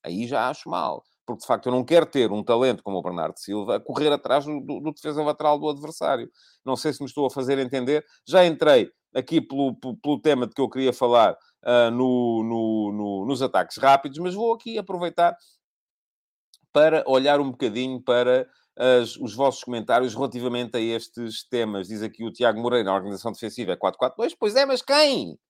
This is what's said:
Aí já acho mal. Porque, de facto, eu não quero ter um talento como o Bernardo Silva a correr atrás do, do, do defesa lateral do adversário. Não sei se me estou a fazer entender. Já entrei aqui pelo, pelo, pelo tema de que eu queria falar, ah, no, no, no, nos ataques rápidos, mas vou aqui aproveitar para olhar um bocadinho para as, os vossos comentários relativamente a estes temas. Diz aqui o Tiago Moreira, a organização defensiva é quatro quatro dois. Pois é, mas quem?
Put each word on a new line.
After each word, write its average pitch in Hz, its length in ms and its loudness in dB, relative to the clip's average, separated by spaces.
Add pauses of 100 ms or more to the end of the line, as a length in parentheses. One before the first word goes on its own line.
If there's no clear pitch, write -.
Aí 101 220 -6
já 123 220 -2
acho 147 200 -10
mal. 87 360 -4 (220)
Porque, 120 160 -10
de - 40 -16
facto, 120 200 0
eu 123 60 0
não 127 120 0
quero 156 220 6
ter 113 260 0
um 104 100 -4
talento 120 400 2
como 98 140 -6
o 85 60 -4
Bernardo 85 360 -6
Silva 104 380 -4
a 107 40 -4
correr 147 300 -2
atrás 139 360 0
do, 151 140 -8
do, 131 200 -10
do 151 120 -6
defesa 151 300 -6
lateral 147 360 0
do 151 100 -4
adversário. 147 640 -4 (340)
Não 131 100 -4
sei 147 180 -4
se 135 100 -10
me 139 40 -8
estou 139 200 -4
a 127 40 -2
fazer 135 280 -2
entender. 135 460 -2 (220)
Já 180 200 6
entrei 143 440 4 (240)
aqui 131 260 0
pelo, 135 380 -2
pelo, 127 200 -10
pelo 143 220 -2
tema 131 260 2
de - 80 -16
que - 60 -8
eu 127 100 0
queria 131 220 0
falar, 120 440 4 (260)
ah, 120 280 4
no, 120 540 0
no, 110 480 -2
no, 101 340 -6
nos 131 160 -4
ataques 98 340 -2
rápidos, 135 420 2
mas 180 160 -6
vou 226 200 -2
aqui 226 240 -10
aproveitar 175 580 -2 (1400)
para 156 340 4
olhar 135 340 4
um 135 100 -2
bocadinho 123 520 -4
para 123 460 2 (300)
as, 123 380 4
os 107 180 -8
vossos 131 280 0
comentários 120 520 0
relativamente 120 640 -4
a - 20 0
estes 113 680 -8
temas. 104 420 -4
Diz 107 120 -10
aqui 110 240 -8
o 113 80 -8
Tiago 113 280 2
Moreira, 120 300 0
a 95 40 2
organização 98 380 -4
defensiva 104 400 -8
é 87 40 -2
quatro 95 220 -4
quatro - 180 -2
dois. 240 180 -4
Pois 214 220 -2
é, 277 80 4
mas 269 160 0
quem? 254 580 0 (120)